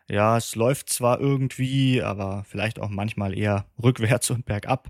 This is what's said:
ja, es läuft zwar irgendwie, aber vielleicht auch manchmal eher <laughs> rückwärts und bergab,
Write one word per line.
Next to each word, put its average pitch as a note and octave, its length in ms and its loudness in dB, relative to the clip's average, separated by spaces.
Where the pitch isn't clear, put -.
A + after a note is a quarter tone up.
ja, G#2 280 4
es - 180 -4
läuft A#2+ 340 0
zwar B2 300 2
irgendwie, C3 840 0
aber G2 480 -4
vielleicht G#2+ 300 -4
auch G#2 120 -6
manchmal G2+ 460 -4
eher G#2 360 0
<laughs> - 100 -14
rückwärts A#2 480 2
und A#2 140 -4
bergab, G#2+ 460 -4